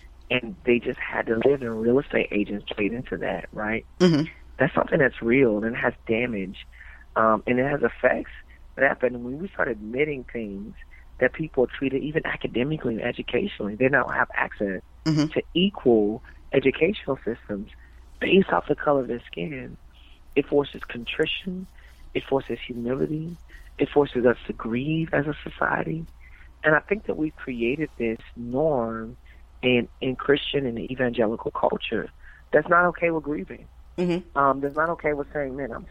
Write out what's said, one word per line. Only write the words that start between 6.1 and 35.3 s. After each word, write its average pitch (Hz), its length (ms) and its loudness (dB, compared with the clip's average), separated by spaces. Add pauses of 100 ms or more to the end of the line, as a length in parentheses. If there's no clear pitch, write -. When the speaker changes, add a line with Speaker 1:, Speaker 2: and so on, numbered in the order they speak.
Speaker 1:
um, 110 320 4
and 123 120 4
it 131 100 4
has 143 140 0
effects - 480 0 (440)
that 131 100 2
happen 123 380 0
when 131 160 -6
we 196 100 -6
start - 200 -2
admitting 123 560 -4
things 104 480 -10 (460)
that 127 140 4
people 156 300 0
are - 40 2
treated, 135 360 -2
even 151 220 -2
academically 123 680 -2
and 92 80 -4
educationally. - 720 -4
They 127 140 4
now 131 180 2
have 135 260 0
access 101 480 -4 (240)
Speaker 2:
Mm-hmm. 151 280 4
Speaker 1:
to 123 100 0 (100)
equal 117 720 2 (300)
educational 135 720 2
systems 107 440 -6 (520)
based 185 300 6
off 175 180 0
the 147 60 4
color 143 260 2
of 120 80 -4
their 120 200 -4
skin. 135 460 -8 (580)
It 143 140 2
forces 143 400 0
contrition. 170 800 -6 (460)
It - 100 -4
forces 131 420 -2
humility. 151 720 -4 (420)
It 143 120 0
forces 139 360 4
us 120 120 6 (100)
to - 60 -6
grieve 151 600 -2
as 143 140 2
a 147 160 -4
society. - 640 -2 (580)
And 156 100 6
I 151 60 6
think 208 280 -4
that - 100 -4
we've 156 180 -2
created 131 600 -2
this 113 220 -2 (180)
norm 120 800 -2 (440)
in, 123 280 4 (100)
in 131 160 -2
Christian 143 500 0
and 117 140 -4 (100)
evangelical 120 640 0
culture - 580 -2 (440)
that's 151 160 4
not 175 160 8
okay 170 260 0
with 160 140 -2
grieving. 147 420 -6 (300)
Speaker 2:
Mm-hmm. 175 400 0
Speaker 1:
Um, 139 240 4
that's 143 160 -2
not 165 140 2
okay 160 200 0
with 143 220 -2